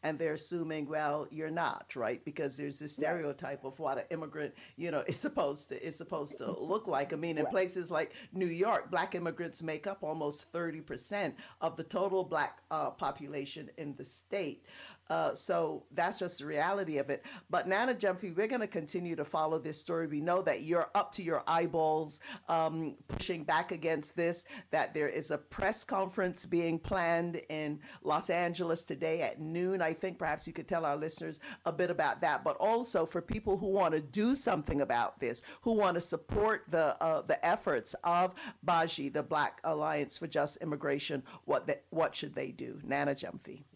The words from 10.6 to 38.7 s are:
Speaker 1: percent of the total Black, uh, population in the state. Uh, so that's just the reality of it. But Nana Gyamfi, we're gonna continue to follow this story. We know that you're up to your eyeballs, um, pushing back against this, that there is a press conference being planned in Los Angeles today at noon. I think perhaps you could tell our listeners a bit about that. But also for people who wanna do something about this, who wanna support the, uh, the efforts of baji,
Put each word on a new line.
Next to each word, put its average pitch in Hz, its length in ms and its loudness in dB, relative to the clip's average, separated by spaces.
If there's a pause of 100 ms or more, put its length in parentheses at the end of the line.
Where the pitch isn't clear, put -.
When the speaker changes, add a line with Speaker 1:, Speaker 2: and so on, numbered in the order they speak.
Speaker 1:
percent 160 560 -4 (240)
of 165 160 0
the 165 80 -8
total 190 400 2
Black, 170 380 -2 (100)
uh, 151 200 0
population 143 840 -6
in 143 200 -8
the 139 80 -10
state. - 580 -6 (460)
Uh, 160 260 2
so 160 560 0
that's 175 280 0
just 175 200 -4
the 143 60 -10
reality 160 520 0
of 139 120 0
it. - 160 -2 (240)
But 175 180 2
Nana 226 260 4
Gyamfi, 185 400 0
we're 202 140 2
gonna 233 180 0
continue 175 520 -2
to 147 80 -2
follow 160 340 2
this 156 180 -6
story. 165 300 -2
We 147 140 -2
know 175 220 4
that 151 180 2
you're 160 340 2
up 202 180 2
to 202 100 -6
your 165 240 2
eyeballs, 160 720 2 (260)
um, 160 480 2 (140)
pushing 170 340 -4
back 160 300 2
against 160 420 -2
this, 170 300 2 (240)
that - 240 2
there 147 160 2
is 151 220 -4
a 147 60 0
press - 460 -2
conference 190 640 -2
being 165 340 2
planned 170 680 2
in 151 320 -2 (220)
Los 151 260 2
Angeles 170 560 2
today 160 360 0
at 143 200 -2
noon. 180 400 0
I 160 100 4
think 180 260 -4
perhaps 156 300 -2
you 165 60 -10
could 160 160 -8
tell 165 160 2
our 143 100 4
listeners 160 460 -6 (240)
a 165 80 0
bit 175 180 2
about 156 300 2
that. 151 240 2
But 156 100 2
also 220 500 2
for 170 160 -4
people 208 360 0
who 196 100 -2
wanna 180 320 4
do 208 340 2
something 165 460 2
about 120 400 2
this, 123 220 -2 (180)
who 233 140 2
wanna 190 260 6
support 208 720 0
the, 156 340 4
uh, 160 200 4
the - 220 0
efforts 170 500 2 (100)
of 175 280 4 (300)
baji, 165 460 4